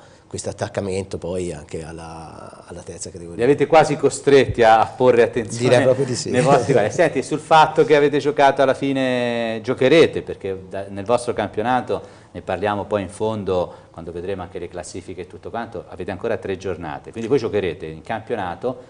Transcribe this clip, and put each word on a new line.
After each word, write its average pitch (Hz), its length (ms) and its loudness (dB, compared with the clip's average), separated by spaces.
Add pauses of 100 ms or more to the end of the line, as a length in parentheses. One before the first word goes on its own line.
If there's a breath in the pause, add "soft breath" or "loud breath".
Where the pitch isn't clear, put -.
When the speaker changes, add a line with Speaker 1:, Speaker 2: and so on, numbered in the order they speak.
(280 soft breath)
Speaker 1:
questo 104 220 -10
attaccamento 95 680 -6
poi 90 340 -6
anche 78 300 -12
alla, 80 840 -16
alla - 160 -16
terza 87 280 -14
categoria. 85 280 -14
Speaker 2:
Li 110 120 -2
avete 143 160 4
quasi 147 300 4
costretti 131 680 4
a, 110 180 8
a 104 60 2
porre 123 360 4
attenzione 117 480 -2
Speaker 1:
Direi 123 120 6
proprio 127 220 2
di 127 100 -4
sì. - 160 -6
Speaker 2:
nei 127 120 2
vostri 139 300 4
guardi. 107 200 2
Speaker 1:
<laughs> - 20 -10
Speaker 2:
Senti, 139 300 2
sul 147 160 -4
fatto 156 440 4
che 147 120 4
avete 143 220 4
giocato 139 440 2
alla 135 120 4
fine, 123 880 -2
giocherete, 127 580 4
perché 92 460 -8
da, 98 200 -10
nel 98 160 -10
vostro 117 280 0
campionato, 107 920 -4 (120)
ne 90 60 -12
parliamo 98 420 -4
poi 104 180 -2
in 90 60 -8
fondo 95 800 -4
quando 87 220 -16
vedremo 90 300 -8
anche 92 160 -14
le 85 100 -12
classifiche 90 540 -14
e 85 40 -14
tutto - 220 -18
quanto, 110 400 -10
avete 92 220 -12
ancora 110 260 -4
tre 95 220 -6
giornate, 82 520 -10
quindi 113 200 -6
voi 143 80 4
giocherete 92 480 -4
in 80 160 -14
campionato 110 760 -8 (120)